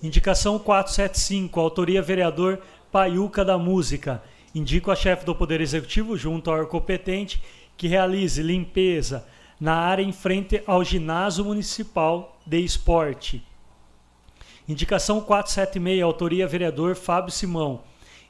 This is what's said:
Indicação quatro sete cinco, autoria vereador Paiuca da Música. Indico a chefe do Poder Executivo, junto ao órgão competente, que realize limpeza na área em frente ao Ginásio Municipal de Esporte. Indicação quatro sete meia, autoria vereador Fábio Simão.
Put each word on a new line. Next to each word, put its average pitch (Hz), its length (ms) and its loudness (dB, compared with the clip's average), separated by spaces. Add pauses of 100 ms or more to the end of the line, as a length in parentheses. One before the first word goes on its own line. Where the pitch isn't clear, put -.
Indicação 196 560 4
quatro 196 360 2
sete 196 260 0
cinco, 190 400 -2
autoria 175 400 2
vereador 180 580 0 (320)
Paiuca 190 540 2
da 185 140 2
Música. 147 640 0 (320)
Indico 156 360 0
a 185 60 2
chefe 180 300 0
do 170 80 -2
Poder 160 260 0
Executivo, 165 560 -2
junto 160 320 -4
ao 160 80 0
órgão 156 140 -2
competente, 185 720 -2 (340)
que 175 100 -6
realize 185 560 2
limpeza 170 840 0 (340)
na 156 140 2
área 180 280 2
em 196 100 -2
frente 196 540 -2
ao 180 160 4
Ginásio 175 640 -2
Municipal 185 1000 -2
de 165 140 0
Esporte. 160 840 0 (1200)
Indicação 180 520 0
quatro 208 320 0
sete 196 260 -2
meia, 185 260 0
autoria 170 400 0
vereador 170 520 -2
Fábio 180 340 -2
Simão. 160 520 -4 (480)